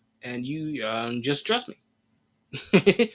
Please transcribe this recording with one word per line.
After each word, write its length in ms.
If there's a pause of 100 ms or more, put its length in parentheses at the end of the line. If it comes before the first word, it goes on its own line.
(240)
And 220
you, 400
um, 360
just 240
trust 220
me. 1500